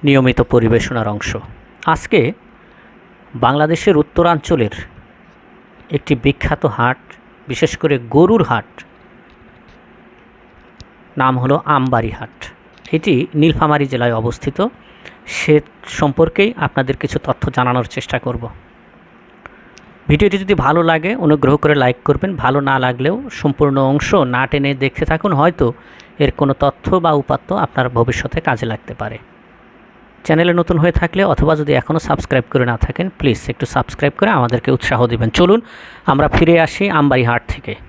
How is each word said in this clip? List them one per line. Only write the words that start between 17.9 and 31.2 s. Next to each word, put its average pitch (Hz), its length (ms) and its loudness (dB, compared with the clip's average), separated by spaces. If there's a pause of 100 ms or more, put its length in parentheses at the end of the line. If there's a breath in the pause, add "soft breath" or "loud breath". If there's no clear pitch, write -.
করব। 120 300 -8 (1600 loud breath)
ভিডিওটি 175 300 2
যদি 196 160 -2
ভালো 151 300 2
লাগে, 165 320 0
অনুগ্রহ 147 420 2
করে 151 180 2
লাইক 123 200 2 (100)
করবেন। 185 300 0
ভালো 131 240 0
না 139 200 0
লাগলেও 135 500 -4
সম্পূর্ণ 139 480 0
অংশ 139 360 0
না 131 340 2
টেনে 139 260 -2
দেখতে 135 320 -2
থাকুন, 160 280 -2
হয়তো 147 400 2 (460 loud breath)
এর 139 120 2
কোনো 139 280 0
তথ্য - 360 -2
বা 170 160 2
উপাত্ত 143 420 -2
আপনার 135 360 -2
ভবিষ্যতে 120 520 -2
কাজে 123 240 -2
লাগতে 110 280 -10
পারে। 110 240 -10 (1080)
চ্যানেলে 170 300 2
নতুন 175 240 0
হয়ে 165 140 2
থাকলে 180 320 0